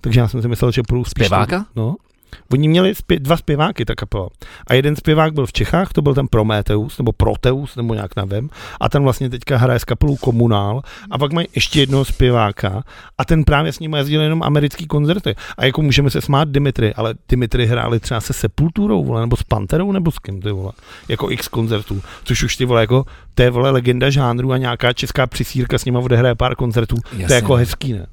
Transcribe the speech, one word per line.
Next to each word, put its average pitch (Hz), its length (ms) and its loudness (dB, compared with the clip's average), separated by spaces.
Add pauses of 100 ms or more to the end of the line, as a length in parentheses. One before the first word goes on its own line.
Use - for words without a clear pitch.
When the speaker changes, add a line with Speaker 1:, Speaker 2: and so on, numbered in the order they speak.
Speaker 1:
Takže 123 200 2
já 117 80 2
jsem 120 140 -4
si 120 60 -2
myslel, 120 240 0
že 120 160 0
půjdu 120 160 0
spíš - 220 0
Speaker 2:
Zpěváka? 135 400 0 (100)
Speaker 1:
No. 117 200 -2 (560)
Oni 147 160 2
měli 185 260 4
zpě-, - 260 -2
dva 143 160 2
zpěváky, 151 480 -2
ta - 100 -4
kapela. 95 340 -6 (380)
A - 80 2
jeden 143 220 2
zpěvák 156 380 2
byl 139 120 0
v - 60 -8
Čechách, - 400 0
to 147 100 2
byl 143 120 2
ten 139 140 0
Prometheus, 107 720 0
nebo 113 140 0
Proteus, 127 640 0
nebo 117 180 -2
nějak 101 220 -6
nevím. 101 340 -4 (300)
A 113 80 0
ten 143 140 2
vlastně 131 280 0
teďka 127 260 -4
hraje 123 240 4
s - 40 -10
kapelou 139 320 0
Komunál. 117 680 0 (280)
A 139 80 -4
pak 139 140 0
mají 170 220 -2
ještě - 260 0
jednoho 135 240 2
zpěváka. 110 760 0 (360)
A 127 60 0
ten 160 200 2
právě 151 280 6
s - 60 -10
nimi 156 200 -6
jezdil 147 240 0
jenom 160 200 2
americký 147 440 0
koncerty. 147 480 0 (240)
A 120 60 -2
jako 131 180 2
můžeme 139 280 4
se 143 100 0
smát 143 280 2
Dimitri, 135 460 0
ale 113 200 -2 (140)
Dimitri 123 380 2
hráli 113 340 0
třeba 117 200 -4
se - 120 -6
Sepulturou, 170 720 0
vole, 120 160 -2
nebo 117 160 0
s - 60 -2
Panterou, 151 500 -2
nebo 175 180 0
s - 80 -6
kým, 98 240 -10
ty 104 80 -4
vole. 95 220 -6 (360)
Jako 110 220 -4
x - 180 -6
koncertů. 107 540 -4 (220)
Což - 180 -2
už, - 140 -2
ty 127 80 0
vole, 120 160 2
jako, 123 240 2 (300)
to 127 80 4
je, 123 80 6
vole, 123 200 2
legenda 127 400 2
žánru 131 420 0
a 127 60 0
nějaká 123 340 0
česká 127 340 -2
přisírka 123 520 -2
s - 60 -4
nima 123 160 0
odehraje 123 340 2
pár 123 200 -2
koncertů. 120 420 -2 (140)
To 120 60 -12
je 95 60 -6
Speaker 2:
Jasně. 92 120 2
Speaker 1:
jako 120 200 4
hezký, 123 380 0
ne? 95 200 -8